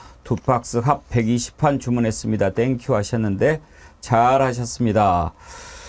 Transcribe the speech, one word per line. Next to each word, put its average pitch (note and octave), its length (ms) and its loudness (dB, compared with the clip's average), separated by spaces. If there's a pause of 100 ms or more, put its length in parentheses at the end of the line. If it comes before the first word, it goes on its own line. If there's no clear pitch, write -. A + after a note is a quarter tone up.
(240)
두 B2 120 -2
박스 A#2+ 420 -2
합 C3 320 0
백이십 A#2+ 540 0
환 C#3+ 160 2
주문했습니다. A2 720 0
땡큐." B2 420 -2
하셨는데 A2 680 0 (420)
잘하셨습니다. A#2 1300 2 (560)